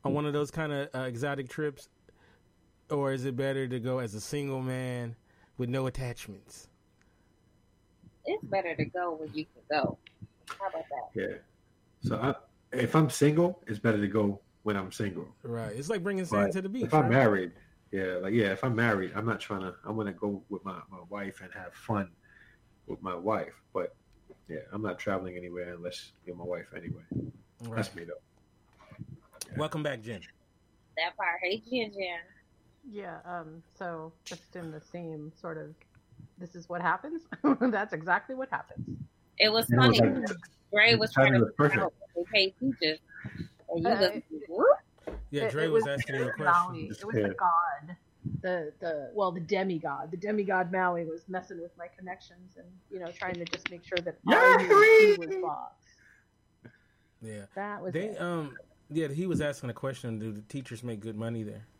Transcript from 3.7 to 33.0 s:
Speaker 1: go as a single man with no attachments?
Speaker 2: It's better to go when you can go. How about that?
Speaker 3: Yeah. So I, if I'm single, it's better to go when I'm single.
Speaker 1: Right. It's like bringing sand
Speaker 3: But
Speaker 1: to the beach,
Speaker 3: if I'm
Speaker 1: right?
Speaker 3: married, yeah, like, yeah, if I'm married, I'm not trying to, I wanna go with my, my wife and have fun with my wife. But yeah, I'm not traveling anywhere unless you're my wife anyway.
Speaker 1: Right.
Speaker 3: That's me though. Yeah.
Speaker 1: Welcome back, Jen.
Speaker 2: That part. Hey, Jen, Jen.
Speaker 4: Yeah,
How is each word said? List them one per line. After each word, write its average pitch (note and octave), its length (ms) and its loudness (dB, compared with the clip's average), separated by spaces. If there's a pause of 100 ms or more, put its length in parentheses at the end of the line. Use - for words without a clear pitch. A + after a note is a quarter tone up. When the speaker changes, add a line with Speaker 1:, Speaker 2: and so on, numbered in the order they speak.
Speaker 1:
go B2+ 200 -2
as A2 140 -6
a G#2+ 60 -8
single C#3 420 -4
man B2+ 520 -6 (440)
with B2 100 -4
no C3 180 -2
attachments? A#2+ 800 -10 (1600)
Speaker 2:
It's F4+ 200 -4
better F3+ 320 -2
to - 100 0
go F3 320 -4
when D#3 160 -10
you D#3 120 -6
can - 240 -20
go. C#3+ 280 0 (600)
How G3 100 -6
about E3 220 -8
that? C3+ 300 -8
Speaker 3:
Yeah. F#2 160 -6 (720)
So A2+ 80 -2
I, B2 180 0 (420)
if A#2+ 180 -2
I'm D#3 160 6
single, D#3+ 560 2
it's G#2 120 -6
better G#2+ 220 2
to G#2 80 2
go G2+ 320 0 (220)
when G#2+ 140 0
I'm F#2+ 160 -6
single. G2 340 -6 (160)
Speaker 1:
Right. A#2 320 -8
It's C#3 140 -8
like G#3 140 -2
bringing F#3+ 220 -2
sand G#2 240 2
Speaker 3:
But - 40 -2
Speaker 1:
to F#3 100 -4
the F#3+ 60 -6
beach, A3+ 160 -4
Speaker 3:
if - 100 0
I'm D#3 80 8
Speaker 1:
right? A#2 80 2
Speaker 3:
married, G#2+ 420 4 (380)
yeah, F#2 320 -2
like, F#2+ 100 -2
yeah, G#2 200 4
if F#2+ 120 -4
I'm A#2+ 120 0
married, G#2 400 2
I'm G#2+ 100 -4
not G#2+ 140 -2
trying G2 220 -6
to, F#2 120 -8 (120)
I G#2 40 -10
wanna G#2+ 220 -4
go G2+ 360 -6
with G2 160 -10
my, F#2 140 -10 (120)
my F#2 100 -18 (100)
wife G2+ 320 -10
and F#2 100 -18
have F2+ 220 -16
fun G2 340 -2 (760)
with - 160 -10
my F#2 120 -4
wife. F#2 380 -4 (220)
But F2+ 200 -4 (540)
yeah, D#2 100 -8 (140)
I'm G#2 100 -8
not F#2+ 160 -6
traveling F#2 380 -4
anywhere F2 380 -10
unless F2 380 -12 (120)
you're F2 120 -12
my F2 80 -14
wife F2 220 -6 (100)
anyway. F2 260 -12 (640)
Speaker 1:
Right. A2+ 120 -8
Speaker 3:
That's - 180 -4
me E2+ 100 -12
though. E2+ 80 -12 (1400)
Yeah. - 100 -16
Speaker 1:
Welcome D3+ 240 -4
back, C3+ 200 -4
Jen. G#2+ 180 -10 (760)
Speaker 2:
That E3+ 200 -4
part. F3 260 -4
Hey, F#3+ 160 -2 (100)
Jen, A#3 240 -4
Jen. F#3 260 -8 (720)
Speaker 4:
Yeah, F#3+ 340 -12